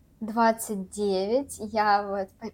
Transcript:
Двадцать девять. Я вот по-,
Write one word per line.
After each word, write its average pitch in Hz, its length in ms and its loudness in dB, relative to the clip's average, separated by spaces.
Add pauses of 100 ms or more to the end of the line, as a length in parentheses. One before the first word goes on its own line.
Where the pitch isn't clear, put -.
(200)
Двадцать 226 680 0
девять. 208 720 0
Я 208 480 2
вот 196 220 -4 (100)
по-, 226 140 -10